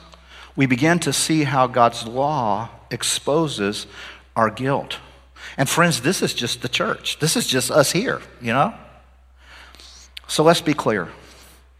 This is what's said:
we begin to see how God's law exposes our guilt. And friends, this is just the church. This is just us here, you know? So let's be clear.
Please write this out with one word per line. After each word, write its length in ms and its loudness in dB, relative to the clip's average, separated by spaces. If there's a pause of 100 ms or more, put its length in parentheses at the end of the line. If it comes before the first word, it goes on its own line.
(560)
we 120 4
begin 320 4
to 140 -2
see 300 0
how 220 2
God's 400 2
law 640 -2 (220)
exposes 960 -2 (480)
our 160 4
guilt. 460 -4 (600)
And 100 2
friends, 340 2
this 200 0
is 140 -2
just 260 -6
the 80 -6
church. 480 -4
This 180 0
is 120 -2
just 240 -2
us 200 4
here, 300 -4 (180)
you 140 -2
know? 220 2 (1500)
So 160 0
let's 180 4
be 120 -2
clear. 360 -2 (720)